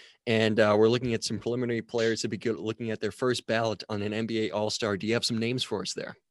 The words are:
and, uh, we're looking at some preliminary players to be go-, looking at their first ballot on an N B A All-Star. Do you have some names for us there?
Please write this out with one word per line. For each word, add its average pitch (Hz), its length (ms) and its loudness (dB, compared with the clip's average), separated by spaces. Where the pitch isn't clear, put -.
and, 110 340 4
uh, 104 180 6
we're 110 100 8
looking 120 260 0
at 110 100 -4
some 110 160 -4
preliminary 120 420 -2
players 113 400 0
to 117 60 -2
be 107 80 -4
go-, 113 160 -2
looking 110 400 -4
at 107 80 -6
their 104 100 -2
first 127 380 0
ballot 113 400 0
on 104 140 -4
an 104 100 -4
N 110 140 -2
B 110 200 0
A 90 60 -2
All-Star. 107 440 -2
Do 95 100 -4
you 110 80 2
have 117 100 0
some 117 140 -2
names 120 260 -2
for 98 180 -4
us - 120 -8
there? - 220 -10